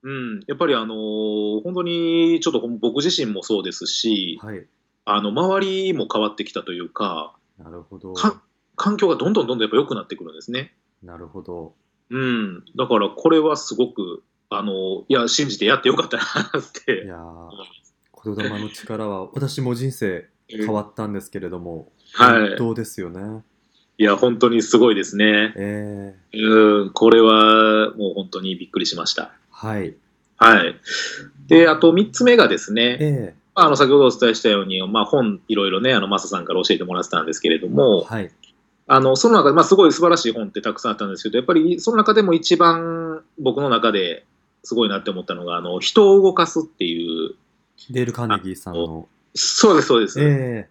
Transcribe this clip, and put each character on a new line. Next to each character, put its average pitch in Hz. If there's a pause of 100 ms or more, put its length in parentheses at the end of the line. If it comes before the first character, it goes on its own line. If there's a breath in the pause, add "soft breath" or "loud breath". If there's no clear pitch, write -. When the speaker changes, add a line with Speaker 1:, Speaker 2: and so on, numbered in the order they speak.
Speaker 1:
う 131
ん。 123
や 143
っ -
ぱ 170
り、 143
あ 120
の、 107
本 180
当 180
に 170
ち -
ょ -
っ -
と 127
僕 117
自 175
身 107
も 95
そ 104
う -
で 92
す -
し、 95
Speaker 2:
は 107
い。 - (380)
Speaker 1:
あ 104
の、 104
周 190
り 190
も 131
変 110
わ 107
っ -
て -
き -
た 92
と 90
い 87
う 85
か、 85 (220)
Speaker 2:
な 82
る 85
ほ 92
ど。 92
Speaker 1:
か-、 208 (340)
環 208
境 202
が 165
ど 143
ん -
ど 175
ん -
ど 123
ん 120
ど 113
ん -
や 110
っ -
ぱ 110
良 139
く 104
な 98
っ -
て 87
く 87
る 80
ん -
で 80
す -
ね。 131 (280)
Speaker 2:
な 87
る 85
ほ 85
ど。 85 (360)
Speaker 1:
う 123
ん。 113 (120)
だ 127
か 120
ら 101
こ -
れ 160
は 151
す -
ご 123
く、 90 (260)
あ 104
の、 95
い 131
や、 120
信 139
じ 104
て 104
や 113
っ -
て 127
よ 123
か -
っ -
た -
な -
っ - (120)
て。 98
Speaker 2:
い -
や 90
ー、 -
言 104
霊 104
の 107
力 110
は、 95
私 143
も 123
人 127
生 92 (200)
変 107
わ 104
っ -
た 107
ん 104
で 98
す -
け 101
れ 87
ど 90
も、 85 (260)
Speaker 1:
う -
ん。 123
は 117
い。 107
Speaker 2:
本 98
当 113
で 113
す -
よ 87
ね。 104 (560)
Speaker 1:
い 107
や、 101
本 120
当 123
に 117
す 117
ご 117
い -
で 95
す 101
ね。 107
Speaker 2:
え 101 (160)
え。 107
Speaker 1:
う 107
ん。 95
こ 113
れ 113
は 110
も 104
う -
本 95
当 95
に 95
び 87
っ -
く 92
り 87
し 85
ま 82
し -
た。 - (180)
Speaker 2:
は 110
い。 82 (420)
Speaker 1:
は 110
い。 82 (720 loud breath)
で、 165
あ 156
と 165
三 208
つ -
目 247
が 170
で 98
す -
ね、 120
Speaker 2:
え 135
え。 - (200)
Speaker 1:
ま 185
あ、 165
あ 151
の、 143
先 135
ほ 143
ど 135
お 123
伝 120
え 110
し -
た 120
よ 101
う -
に、 92
ま 107
あ、 104
本 110
い 110
ろ 101
い -
ろ 95
ね、 127
あ 117
の、 95
マ 98
サ 95
さ 92
ん 85
か 85
ら 90
教 101
え 82
て 90
も 90
ら 90
っ -
て -
た 82
ん 78
で 80
す -
け 82
れ 80
ど 90
も、 127
Speaker 2:
は 110
い。 90 (560)
Speaker 1:
あ 131
の、 131
そ 233
の 226
中 143
で、 143
ま 165
あ、 -
す 196
ご 190
い 143
素 -
晴 170
ら 170
し 120
い 113
本 110
っ -
て 104
た 110
く -
さ 120
ん 107
あ -
っ -
た 110
ん 98
で 92
す -
け 110
ど、 110
や 127
っ 123
ぱ 175
り 170
そ 226
の 233
中 214
で 220
も 185
一 165
番 165 (160)
僕 135
の 143
中 113
で 90 (400)
す -
ご 113
い -
な 98
っ 95
て 107
思 92
っ 87
た 92
の 87
が、 87
あ 87
の、 87
人 202
を 202
動 190
か 175
す -
っ -
て -
い 85
う。 82 (560)
Speaker 2:
デ 127
ー 120
ル・ 117
カ 120
ー - (120)
ネ 90
ギ 92
ー -
さ -
ん -
の。 85
Speaker 1:
あ -
の、 80 (260)
そ -
う 160
で 143
す、 -
そ 120
う -
で 101
す。 135
Speaker 2:
え 127
え。 -